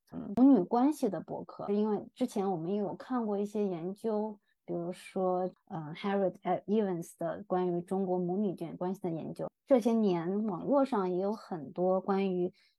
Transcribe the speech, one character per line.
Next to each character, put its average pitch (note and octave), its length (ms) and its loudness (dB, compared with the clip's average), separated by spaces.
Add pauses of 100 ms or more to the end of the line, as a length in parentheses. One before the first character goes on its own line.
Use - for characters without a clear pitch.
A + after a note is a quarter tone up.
(120)
嗯， - 260 -10
母 A#3+ 60 8
女 C4+ 180 10
关 B3 320 4
系 C4 160 0
的 - 100 -4
播 - 240 -8
客， - 240 -12
是 G3+ 80 2
因 G#3+ 140 2
为 G#3+ 240 -2
之 B3+ 120 -2
前 G3 240 -2
我 F#3+ 60 0
们 E3 160 -4
也 G3+ 60 0
有 F#3 180 -2
看 A#3+ 300 -4
过 G#3 140 0
一 G#3 60 0
些 G#3 200 -2
研 F3 260 -4
究， G#3+ 480 -4 (260)
比 F3 100 -6
如 E3+ 180 -4
说， F#3 560 -2 (160)
呃， D#3+ 320 -10
Harriet G3 380 0 (300)
Evans F#3+ 520 0
的 E3 300 -6
关 F3+ 200 0
于 F3 140 0
中 F#3+ 240 -2
国 F3+ 140 0
母 F3+ 180 0
女 G#3+ 160 0
间 E3 240 -8
关 F3+ 160 -2
系 F#3 80 -10
的 F3+ 80 -4
研 E3 240 -6
究。 D#3+ 160 -8 (160)
这 C4 160 6
些 A3+ 120 2
年 G3 520 2
网 E3+ 180 -4
络 C4+ 220 4
上 G#3 240 0
也 F3+ 80 0
有 G3 160 0
很 F3+ 380 -10
多 F#3 280 2
关 G3 320 0
于 F3+ 220 -2 (260)